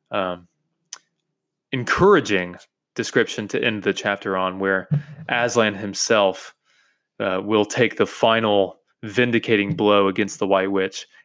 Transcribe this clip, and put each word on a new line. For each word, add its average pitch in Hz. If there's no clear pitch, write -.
um, 90
encouraging 120
description 113
to -
end 107
the 98
chapter 101
on, 92
where 95
Aslan 117
himself, 101
uh, 98
will 104
take -
the 101
final 110
vindicating 113
blow 101
against 98
the 101
White 95
Witch, 95